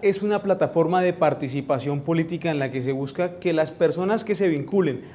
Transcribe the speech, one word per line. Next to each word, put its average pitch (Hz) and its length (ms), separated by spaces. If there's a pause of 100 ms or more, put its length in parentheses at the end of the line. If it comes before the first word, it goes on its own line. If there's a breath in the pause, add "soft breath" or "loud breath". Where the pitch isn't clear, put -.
es 196 220
una 208 200
plataforma 175 600
de 180 100
participación 143 880
política 165 500
en 147 80
la 135 100
que 131 120
se 135 100
busca 139 480
que 175 120
las 156 200
personas 180 500
que 208 140
se 190 100
vinculen 156 540 (140 loud breath)